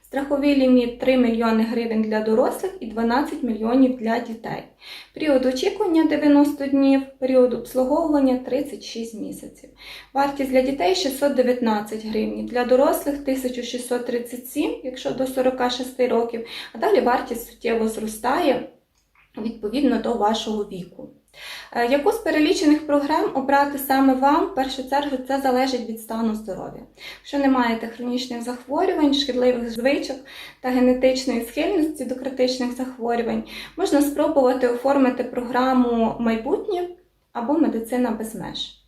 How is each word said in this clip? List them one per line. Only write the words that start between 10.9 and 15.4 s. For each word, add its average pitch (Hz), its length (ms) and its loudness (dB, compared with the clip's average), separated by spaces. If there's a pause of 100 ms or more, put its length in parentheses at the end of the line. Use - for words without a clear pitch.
шістсот 285 380 0
дев'ятнадцять 220 720 0
гривень, 214 400 -4
для 240 200 -2
дорослих — 285 600 2
тисячу 254 380 -2
шістсот 247 420 -6
тридцять 240 420 -6
сім, 339 240 -2 (120)
якщо 254 280 -6
до 262 160 -2
сорока 254 420 0